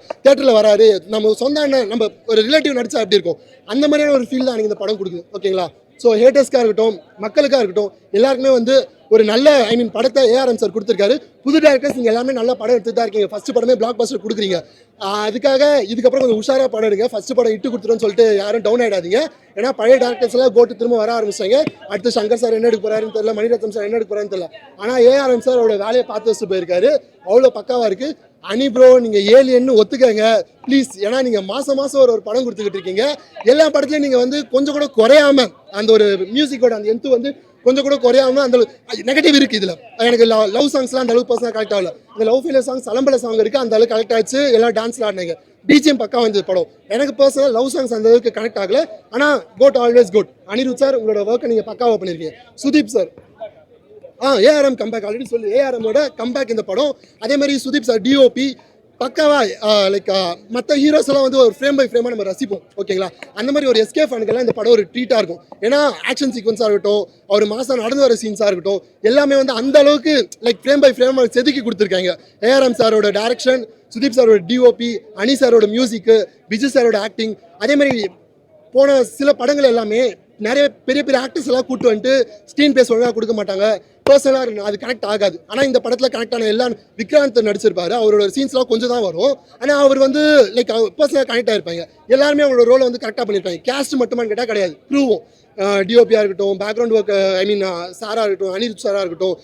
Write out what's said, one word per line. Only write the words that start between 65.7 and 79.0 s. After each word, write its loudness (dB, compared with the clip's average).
ஆக்ஷன் -4
சீக்வன்ஸா -2
இருக்கட்டும், 0
அவர் 0
மாசா -4
நடந்து -4
வர 4
சீன்ஸா -4
இருக்கட்டும், -2
எல்லாமே 2
வந்து 0
அந்த 2
அளவுக்கு, 2
லைக், -2
ஃப்ரேம் 2
by 8
ஃப்ரேமா 0
செதுக்கி -2
கொடுத்துருக்காங்க. -2
ஏ 2
ஆர் 4
எம் 0
சாரோட 2
டைரக்ஷன், -2
சுதீப் -2
சாரோட 6
டி -2
ஓ 6
பி, -4
அனி -2
சாரோட 4
மியூசிக், 0
விஜய் -2
சாரோட 2
ஆக்டிங், -6
அதே 0
மாதிரி 0
போன 2